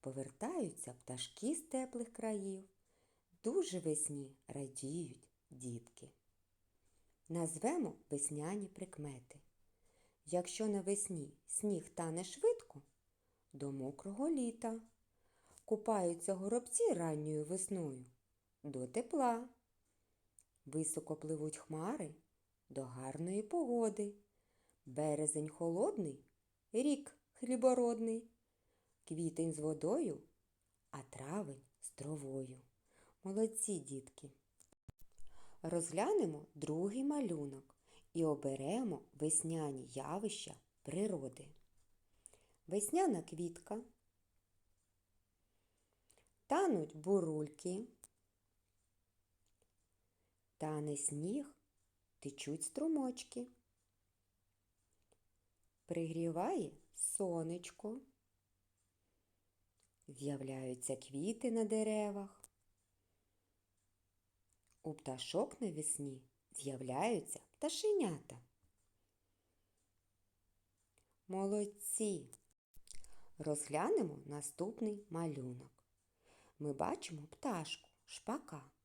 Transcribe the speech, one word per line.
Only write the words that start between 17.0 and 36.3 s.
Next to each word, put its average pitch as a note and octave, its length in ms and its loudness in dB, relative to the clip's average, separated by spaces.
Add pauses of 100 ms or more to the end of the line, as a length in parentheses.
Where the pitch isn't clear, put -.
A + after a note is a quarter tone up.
весною, D#3+ 600 -2 (580)
до C3 240 -4
тепла. B3 600 2 (1160)
Високо D#3 500 0
пливуть D#3 420 -4
хмари, D#3+ 580 -4 (540)
до C3+ 140 -4
гарної C3+ 600 -4
погоди. A3 720 2 (720)
Березень D3+ 640 2
холодний, E3+ 760 0 (480)
рік C#4 440 2 (140)
хлібородний. A#3 1000 4 (760)
Квітень E3 480 0
з D3+ 60 -6
водою, D#3+ 640 2 (680)
а C#3 100 -8
травень C#3 600 -6 (180)
з - 100 -12
травою. C3+ 720 -6 (600)
Молодці, G#3+ 560 2
дітки! C3+ 520 -10 (1300)
Розглянемо E3+ 840 2 (100)